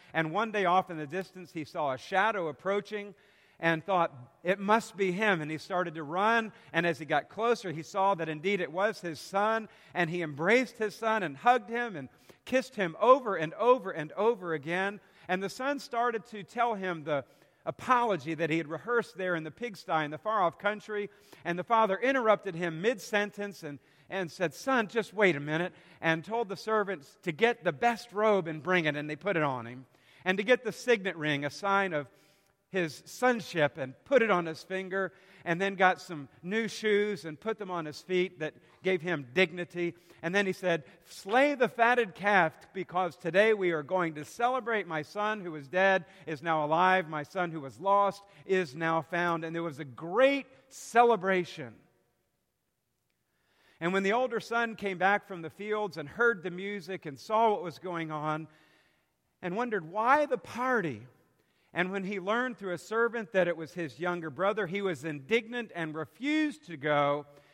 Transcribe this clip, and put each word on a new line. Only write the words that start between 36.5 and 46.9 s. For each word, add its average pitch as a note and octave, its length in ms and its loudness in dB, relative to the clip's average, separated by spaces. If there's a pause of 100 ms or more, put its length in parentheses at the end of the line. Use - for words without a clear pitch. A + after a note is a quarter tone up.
shoes G#3 580 0
and D#3 140 -10
put A3 180 -6
them G3 120 -10
on E3+ 160 -4
his D3+ 160 -12
feet F#3 380 0
that D#3 160 -6 (260)
gave F3+ 200 0
him D3+ 320 -2
dignity. F3 600 0 (280)
And E3+ 140 -2
then G3+ 100 2
he F#3 80 0
said, E3+ 320 0 (200)
"Slay C4+ 500 2
the B3 120 2
fatted A#3 480 2
calf, F#3+ 380 4 (200)
because F3 440 -4
today G3 360 4
we F#3+ 180 0
are D#3 120 0
going E3 320 0
to D3+ 80 -10
celebrate A#3 640 0
my D#3+ 140 -4
son G#3 400 -4
who F3 100 -8
was D3 160 -10
dead F#3+ 380 4 (220)
is D3+ 160 -8
now D#3+ 200 2
alive, F3 460 4